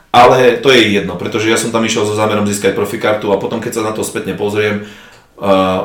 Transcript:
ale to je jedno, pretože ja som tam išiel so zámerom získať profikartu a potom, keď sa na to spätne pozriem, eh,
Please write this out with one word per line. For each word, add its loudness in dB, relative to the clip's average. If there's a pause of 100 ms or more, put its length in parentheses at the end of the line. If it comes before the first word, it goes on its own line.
ale 6
to 2
je 4
jedno, -4
pretože -2
ja 0
som -4
tam 0
išiel -2
so -2
zámerom 0
získať 0
profikartu -2
a 2
potom, -6
keď -6
sa -2
na -4
to -6
spätne -6
pozriem, -2
eh, -2